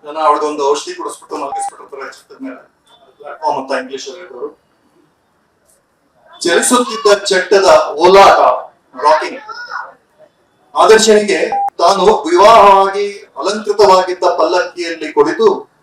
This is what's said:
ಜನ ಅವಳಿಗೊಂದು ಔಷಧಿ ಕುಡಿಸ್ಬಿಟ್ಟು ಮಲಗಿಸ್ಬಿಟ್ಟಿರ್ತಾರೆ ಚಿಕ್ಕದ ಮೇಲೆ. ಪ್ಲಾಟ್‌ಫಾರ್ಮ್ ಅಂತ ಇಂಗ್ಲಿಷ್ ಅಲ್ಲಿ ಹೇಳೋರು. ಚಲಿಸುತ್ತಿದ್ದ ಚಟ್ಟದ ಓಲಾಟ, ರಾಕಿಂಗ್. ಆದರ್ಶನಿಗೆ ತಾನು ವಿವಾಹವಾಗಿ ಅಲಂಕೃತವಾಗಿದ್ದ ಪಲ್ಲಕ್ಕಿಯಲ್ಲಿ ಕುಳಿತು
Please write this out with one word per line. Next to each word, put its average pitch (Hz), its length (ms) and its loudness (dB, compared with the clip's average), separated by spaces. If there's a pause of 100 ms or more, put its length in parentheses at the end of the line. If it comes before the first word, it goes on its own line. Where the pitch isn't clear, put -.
ಜನ 151 120 -12
ಅವಳಿಗೊಂದು 151 540 -2
ಔಷಧಿ 147 240 -6
ಕುಡಿಸ್ಬಿಟ್ಟು - 420 -14
ಮಲಗಿಸ್ಬಿಟ್ಟಿರ್ತಾರೆ 135 720 -12
ಚಿಕ್ಕದ - 300 -20
ಮೇಲೆ. 131 140 -14 (640)
ಪ್ಲಾಟ್‌ಫಾರ್ಮ್ 147 400 -8
ಅಂತ 135 240 -8
ಇಂಗ್ಲಿಷ್ 131 260 -14
ಅಲ್ಲಿ 135 140 -18
ಹೇಳೋರು. - 380 -16 (1800)
ಚಲಿಸುತ್ತಿದ್ದ 247 840 0
ಚಟ್ಟದ 185 640 2
ಓಲಾಟ, 185 520 4 (580)
ರಾಕಿಂಗ್. - 420 -2 (1400)
ಆದರ್ಶನಿಗೆ 214 760 2 (280)
ತಾನು - 460 2
ವಿವಾಹವಾಗಿ 202 1120 4
ಅಲಂಕೃತವಾಗಿದ್ದ 190 840 0
ಪಲ್ಲಕ್ಕಿಯಲ್ಲಿ 175 920 -4
ಕುಳಿತು - 560 0 (140)